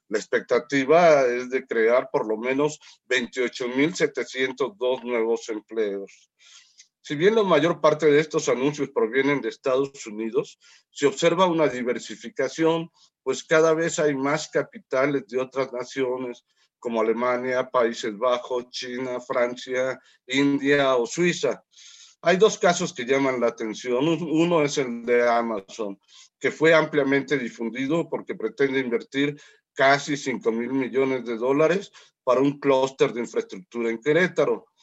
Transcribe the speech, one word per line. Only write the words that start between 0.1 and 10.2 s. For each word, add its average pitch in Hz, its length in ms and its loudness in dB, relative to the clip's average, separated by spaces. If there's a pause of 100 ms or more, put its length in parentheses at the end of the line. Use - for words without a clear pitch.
La 104 80 -4
expectativa 139 1040 2
es 123 260 0
de 127 180 -4
crear 120 460 2
por 110 160 -2
lo 107 80 -2
menos 135 420 -2 (280)
veintiocho 123 640 -4
mil 143 260 0
setecientos 127 840 -4
dos 123 260 -2
nuevos 117 460 -2
empleos. 104 840 -8 (680)
Si - 140 -8
bien 190 220 2
la 220 60 4
mayor 165 380 2
parte 151 240 2
de 147 160 6
estos 156 300 -2
anuncios 135 400 -2
provienen 131 500 0
de 113 80 -6
Estados 135 580 -2
Unidos, 113 520 -6 (320)